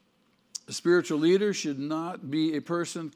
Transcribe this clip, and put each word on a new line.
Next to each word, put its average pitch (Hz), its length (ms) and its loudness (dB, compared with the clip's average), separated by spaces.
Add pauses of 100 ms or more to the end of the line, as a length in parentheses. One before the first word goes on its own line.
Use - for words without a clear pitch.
(680)
A 127 60 -12
spiritual 170 460 2
leader 190 340 4
should 143 260 -4
not 160 520 -6
be 156 240 0
a 143 60 -2
person 165 540 -4